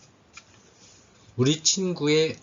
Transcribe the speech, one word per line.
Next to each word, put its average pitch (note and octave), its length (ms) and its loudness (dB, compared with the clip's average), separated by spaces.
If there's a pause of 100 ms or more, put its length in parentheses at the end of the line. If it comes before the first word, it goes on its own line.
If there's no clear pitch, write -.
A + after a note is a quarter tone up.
(1400)
우리 C#3+ 260 0
친구의 D#3 800 0